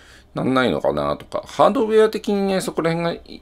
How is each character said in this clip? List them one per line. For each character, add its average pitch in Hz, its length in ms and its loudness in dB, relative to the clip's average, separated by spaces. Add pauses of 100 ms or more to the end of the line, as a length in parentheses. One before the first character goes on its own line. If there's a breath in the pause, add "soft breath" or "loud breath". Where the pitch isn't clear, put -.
(340 soft breath)
な 143 80 -6
ん 131 140 0
な 127 100 2
い 104 60 0
の 73 100 -2
か 69 120 0
な 71 220 -2
と - 100 -12
か、 - 200 -8
ハ - 220 4
ー 208 40 4
ド 226 140 0
ウ 214 60 -2
ェ 220 160 6
ア - 20 0
的 214 240 -4
に 196 140 0
ね、 190 120 0
そ 175 120 -6
こ - 100 -4
ら 165 140 0
辺 170 240 -2
が、 - 40 -20 (180)